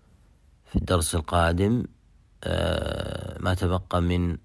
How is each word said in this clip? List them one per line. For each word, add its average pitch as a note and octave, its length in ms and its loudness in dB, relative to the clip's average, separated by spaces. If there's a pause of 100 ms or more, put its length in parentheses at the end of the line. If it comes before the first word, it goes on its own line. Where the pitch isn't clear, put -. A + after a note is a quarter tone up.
(640)
في - 120 -4
الدرس E2+ 380 0
القادم، F2 720 2 (600)
آه، - 960 -4
ما F#2 140 0
تبقى F2+ 480 0
من F2 420 2